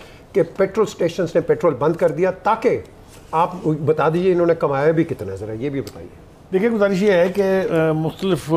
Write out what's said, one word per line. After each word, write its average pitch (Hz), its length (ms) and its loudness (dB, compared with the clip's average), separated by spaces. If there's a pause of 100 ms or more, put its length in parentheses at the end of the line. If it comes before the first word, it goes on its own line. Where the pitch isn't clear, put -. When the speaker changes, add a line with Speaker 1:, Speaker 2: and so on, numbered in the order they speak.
(340)
Speaker 1:
कि 180 80 4
petrol 190 440 0
stations 170 480 -4
ने 170 80 2
petrol 156 320 2
बंद 147 220 0
कर 170 140 2
दिया, 180 200 0
ताकि 202 540 0 (500)
आप 175 320 -2
बता 156 440 0
दीजिए 180 220 2
इन्होंने 170 220 2
कमाया 147 380 0
भी 160 120 2
कितना, 95 320 -8
ज़रा 104 180 -8
ये 127 160 -6
भी 139 100 -4
बताइए। - 460 -16 (240)
Speaker 2:
देखिए, 196 180 2
गुजारिश 202 320 2
ये 208 100 4
है 180 260 4
कि, 202 40 2
अ, 170 500 2
मुख्तलिफ, 156 540 -2
अ, 151 100 -2